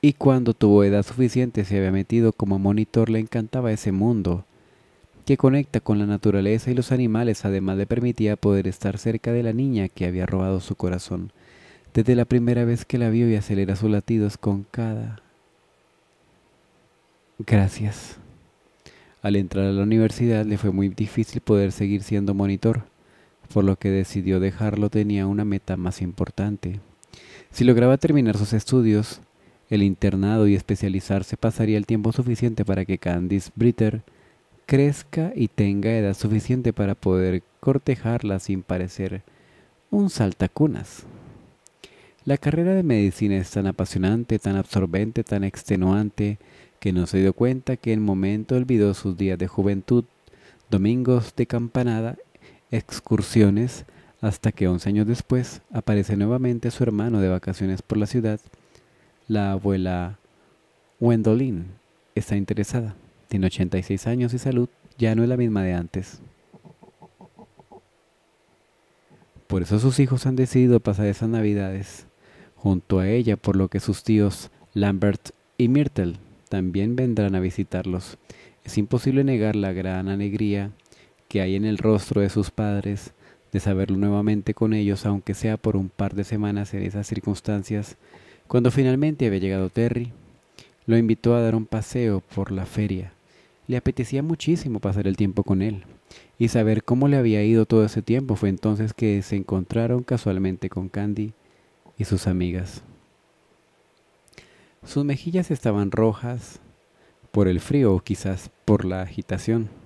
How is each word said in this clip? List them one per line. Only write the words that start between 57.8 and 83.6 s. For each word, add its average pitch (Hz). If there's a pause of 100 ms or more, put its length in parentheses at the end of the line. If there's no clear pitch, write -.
por -
la 104
ciudad. 110 (880)
La 101
abuela 92 (800)
Gwendolyn 113 (480)
está 104
interesada. 104 (320)
Tiene 95
ochenta 92
y -
seis 95
años 120
y -
salud 123 (300)
ya 113
no 113
es 117
la 127
misma 113
de 92
antes. 87 (3250)
Por 92
eso 104
sus 127
hijos 131
han 131
decidido 127
pasar 104
esas 101
navidades 101 (500)
junto 95
a 95
ella, 113
por 98
lo 95
que 98
sus -
tíos 104 (240)
Lambert 101 (260)
y 120
Myrtle 127 (300)
también 98
vendrán 110
a 95
visitarlos. 92 (440)
Es -
imposible 131
negar 107
la 98
gran 92
alegría 101 (600)
que 101
hay 95
en 101
el 107
rostro 104
de 98
sus 101
padres 101 (400)
de 98
saberlo 95